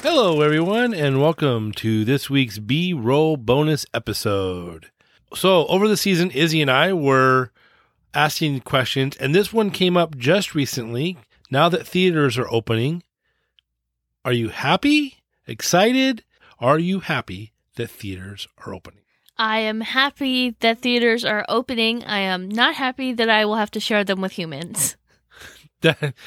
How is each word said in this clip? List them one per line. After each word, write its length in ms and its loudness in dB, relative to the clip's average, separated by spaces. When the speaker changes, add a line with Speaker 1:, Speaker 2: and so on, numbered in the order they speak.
Speaker 1:
Hello, 260 4
everyone, 520 2
and 260 0
welcome 520 0
to 320 0
this 260 0
week's 300 0
B-roll 760 0
bonus 560 0
episode. 1000 -4
So, 320 4
over 220 2
the 80 4
season, 340 2
Izzy 320 0
and 80 2
I 220 4
were 580 4
asking 460 0
questions, 560 -2
and 180 -2
this 180 2
one 200 0
came 240 0
up 200 0
just 380 0
recently. 640 -4
Now 180 2
that 160 -2
theaters 540 2
are 100 -4
opening, 540 -2
are 80 -2
you 180 0
happy? 680 0
Excited? 720 2
Are 180 4
you 220 0
happy 520 -6
that 160 -8
theaters 560 -12
are 80 -12
opening? 280 -18
Speaker 2:
I 220 -2
am 220 -4
happy 680 -2
that 180 0
theaters 460 0
are 240 -2
opening. 560 -2
I 160 -4
am 280 -4
not 280 0
happy 380 -4
that 140 0
I 180 4
will 100 0
have 160 -2
to 80 -6
share 240 0
them 160 -2
with 180 -6
humans. 580 -6
Speaker 1:
That, 300 0